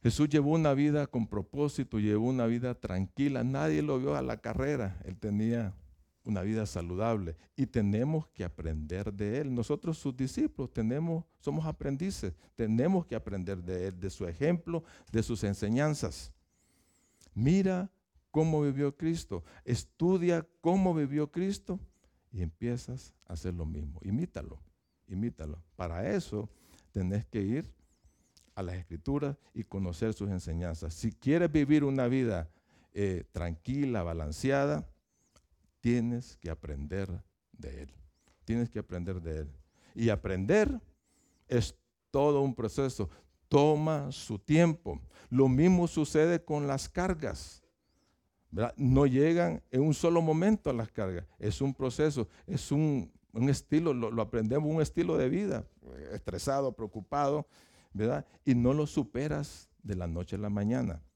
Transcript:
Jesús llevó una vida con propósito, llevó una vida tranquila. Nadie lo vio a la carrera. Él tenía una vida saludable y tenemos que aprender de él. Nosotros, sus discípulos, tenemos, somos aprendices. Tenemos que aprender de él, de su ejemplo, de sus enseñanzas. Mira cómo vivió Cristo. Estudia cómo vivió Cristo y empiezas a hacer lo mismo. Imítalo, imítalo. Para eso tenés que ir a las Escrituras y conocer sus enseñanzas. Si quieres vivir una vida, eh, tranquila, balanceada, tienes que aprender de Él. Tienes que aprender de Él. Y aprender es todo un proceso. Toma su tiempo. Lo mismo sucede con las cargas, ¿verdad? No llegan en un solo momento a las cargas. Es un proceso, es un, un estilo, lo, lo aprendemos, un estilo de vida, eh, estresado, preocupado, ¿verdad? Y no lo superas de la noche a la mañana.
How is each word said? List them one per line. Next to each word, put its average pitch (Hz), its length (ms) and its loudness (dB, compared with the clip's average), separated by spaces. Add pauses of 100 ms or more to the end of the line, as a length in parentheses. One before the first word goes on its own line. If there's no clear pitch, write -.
Jesús 143 260 2
llevó 147 240 4
una 156 220 4
vida 147 340 2
con 117 200 -2
propósito, 135 680 -4
llevó 107 300 2
una 127 180 0
vida 120 300 0
tranquila. 120 680 -2
Nadie 147 380 0
lo 147 180 0
vio 143 180 -2
a 135 40 -2
la 120 200 -6
carrera. 117 640 -4
Él 92 120 -10
tenía 107 560 0 (520)
una 101 160 -2
vida 110 240 -2
saludable 92 720 -2 (180)
y 135 120 0
tenemos 120 640 0
que - 140 -10
aprender 82 720 -6
de 104 260 -2
él. 139 160 -4
Nosotros, 143 420 -2
sus 131 180 -4
discípulos, 131 580 -2
tenemos, 156 500 -2 (160)
somos 156 260 -4
aprendices. 143 680 -4 (220)
Tenemos 131 500 2
que - 100 -8
aprender 98 480 -6
de 90 240 -4
él, 90 120 -8
de 95 100 -4
su 90 180 -8
ejemplo, 165 560 -2 (260)
de 110 140 2
sus 113 220 -4
enseñanzas. 117 880 -2 (1000)
Mira 185 560 2 (400)
cómo 156 320 2
vivió 143 360 0
Cristo. 160 480 -4 (180)
Estudia 170 840 0 (140)
cómo 185 340 2
vivió 147 380 0
Cristo 190 480 -4 (500)
y 98 120 -6
empiezas 120 720 -6 (120)
a - 80 -12
hacer 90 200 -6
lo 85 120 -6
mismo. 73 380 -8
Imítalo, 127 560 -4 (480)
imítalo. 85 560 -6 (140)
Para 90 360 -4
eso 107 360 -4 (420)
tenés 98 340 -2
que 110 160 -4
ir 113 320 -4 (840)
a 101 80 -6
las 90 120 -6
Escrituras 139 600 -4 (160)
y 110 100 -8
conocer 98 500 -2
sus 101 160 -4
enseñanzas. 82 640 -6
Si 113 180 -4
quieres 160 400 2
vivir 147 320 4
una 135 240 2
vida, 117 420 0 (440)
eh, 95 380 0
tranquila, 110 720 -2
balanceada, 131 840 -2 (920)
tienes 120 580 0
que 85 120 -10
aprender 80 760 -6 (280)
de - 320 -14
Él. 71 100 -18 (520)
Tienes 117 240 0
que - 100 -8
aprender 90 420 -6
de 80 180 -6
Él. 73 120 -8 (440)
Y 113 140 4
aprender 110 680 2 (680)
es 123 280 0 (360)
todo 143 300 4
un 139 120 0
proceso. 113 560 -2 (380)
Toma 151 640 4
su - 280 -8
tiempo. 151 640 4 (280)
Lo 131 180 6
mismo 170 400 6
sucede 160 560 2
con 147 240 -4
las 139 220 -4
cargas, 175 760 -4 (880)
¿verdad? 117 260 -2
No 135 280 6
llegan 165 640 4
en 131 100 2
un 151 120 4
solo 170 280 4
momento 165 480 2
a 135 40 0
las 113 180 -4
cargas. 95 340 -4 (140)
Es 107 220 -2
un 135 120 0
proceso, 135 540 0 (200)
es - 240 -4
un, 143 400 0 (200)
un 120 180 2
estilo, 151 440 2
lo, 117 180 -2
lo 113 100 0
aprendemos, 120 520 0
un 160 80 2
estilo 165 360 0
de 131 120 4
vida, 175 360 -2 (180)
eh, 64 300 -16
estresado, 131 600 -2
preocupado, 143 720 -2 (460)
¿verdad? 123 320 0 (180)
Y 135 120 4
no 120 180 4
lo 151 140 2
superas 147 840 -4 (140)
de 101 120 -4
la 87 120 -2
noche 87 280 -4
a 95 40 -4
la 104 100 -4
mañana. 104 520 0 (140)